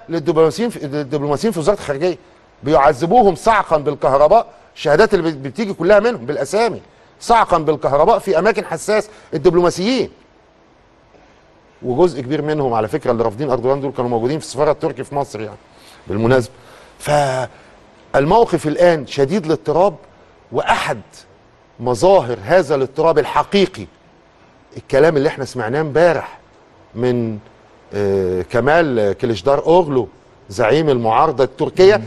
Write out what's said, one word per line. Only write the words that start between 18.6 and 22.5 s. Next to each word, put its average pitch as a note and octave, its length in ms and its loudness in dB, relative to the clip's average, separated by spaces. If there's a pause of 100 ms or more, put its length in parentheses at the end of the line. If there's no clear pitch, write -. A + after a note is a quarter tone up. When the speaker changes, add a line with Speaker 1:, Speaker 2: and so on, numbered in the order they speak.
Speaker 1:
الآن D#3 400 2
شديد D3+ 380 -2
الاضطراب، D#3 500 0 (560)
وأحد C3+ 500 -4 (760)
مظاهر B2 640 2
هذا D3+ 320 2